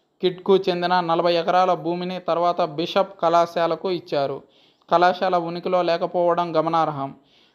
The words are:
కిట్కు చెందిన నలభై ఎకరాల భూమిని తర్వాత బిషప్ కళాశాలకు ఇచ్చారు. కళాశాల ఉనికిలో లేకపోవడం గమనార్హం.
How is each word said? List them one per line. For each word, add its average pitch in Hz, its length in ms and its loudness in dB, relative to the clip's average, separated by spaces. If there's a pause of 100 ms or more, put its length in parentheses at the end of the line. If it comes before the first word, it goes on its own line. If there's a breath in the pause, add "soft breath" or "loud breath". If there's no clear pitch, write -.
(220)
కిట్కు 185 360 2
చెందిన 180 420 0
నలభై 170 340 0
ఎకరాల 180 400 2
భూమిని 175 460 -6
తర్వాత 175 420 0
బిషప్ 175 600 -2
కళాశాలకు 170 680 0
ఇచ్చారు. 143 520 -4 (480 soft breath)
కళాశాల 180 440 2
ఉనికిలో 175 460 -2
లేకపోవడం 175 720 0
గమనార్హం. 156 600 -2 (400 soft breath)